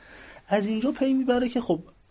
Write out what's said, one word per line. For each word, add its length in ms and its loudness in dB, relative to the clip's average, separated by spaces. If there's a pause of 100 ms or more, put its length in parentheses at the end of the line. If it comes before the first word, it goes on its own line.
(480)
از 180 0
اینجا 260 0
پی 200 0
میبره 360 2
که 120 -2
خب 220 -2 (280)